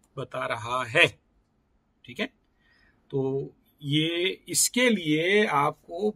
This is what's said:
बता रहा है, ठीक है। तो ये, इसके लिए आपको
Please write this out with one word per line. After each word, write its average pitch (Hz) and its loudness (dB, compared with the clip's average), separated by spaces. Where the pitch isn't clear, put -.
बता 131 -8
रहा 123 -4
है, 143 4
ठीक 120 -10
है। 214 -2
तो 135 -4
ये, 165 -2
इसके 240 2
लिए 180 2
आपको 160 -2